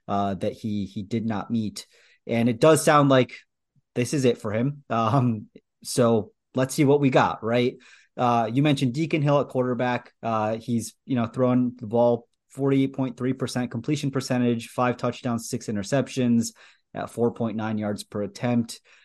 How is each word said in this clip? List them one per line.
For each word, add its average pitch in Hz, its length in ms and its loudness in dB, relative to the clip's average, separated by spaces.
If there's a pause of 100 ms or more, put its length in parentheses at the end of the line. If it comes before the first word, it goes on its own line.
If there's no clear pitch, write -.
uh, 101 280 -2
that 98 180 -4
he, 104 320 -4
he 104 160 -10
did 107 240 -4
not 104 240 -4
meet. 110 380 -4 (400)
And 117 220 0
it 110 100 -4
does 156 240 6
sound 147 260 6
like 131 260 4 (600)
this 123 180 -2
is 135 120 0
it 120 120 4
for 104 140 -6
him. 131 400 -2
Um, 113 560 0 (360)
so 117 480 2 (240)
let's 131 200 -2
see 151 100 4
what 143 160 4
we 139 80 4
got, 120 340 2
right? 120 340 0 (380)
Uh, 117 360 0
you 135 120 0
mentioned 139 300 2
Deacon 156 280 -2
Hill 143 200 2
at 120 60 -4
quarterback. 123 640 -2 (120)
Uh, 110 320 -2
he's, 113 400 -6 (100)
you 135 100 -4
know, 117 120 0
throwing 123 500 0
the 123 80 -12
ball 117 420 2 (220)
forty-eight 135 440 0
point 131 220 -6
three 131 180 -4
percent 123 360 -6
completion 147 400 -4
percentage, 123 600 -2
five 123 280 -2
touchdowns, 120 520 -6
six - 180 -8
interceptions 120 840 0 (420)
at 98 160 -8
four 117 200 0
point 113 260 -6
nine 110 200 -4
yards 104 260 -4
per 104 200 -8
attempt. 120 580 -4 (240)